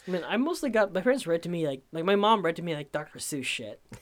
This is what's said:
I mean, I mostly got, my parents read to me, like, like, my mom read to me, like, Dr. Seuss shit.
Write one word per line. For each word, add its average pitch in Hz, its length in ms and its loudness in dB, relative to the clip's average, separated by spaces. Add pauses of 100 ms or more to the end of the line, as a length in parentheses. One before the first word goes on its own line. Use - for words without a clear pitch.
I 185 40 -8
mean, 175 180 -2
I 180 80 -2
mostly 302 320 0
got, 208 240 2
my 180 80 0
parents 247 260 2
read 170 180 2
to 170 40 -6
me, 170 180 -2
like, 139 240 -4
like, 165 140 -4
my 202 120 6
mom 208 280 4
read 165 120 2
to 165 60 -8
me, 170 120 -4
like, 147 180 -8
Dr. 147 260 -6
Seuss 131 280 -6
shit. 110 340 -6 (220)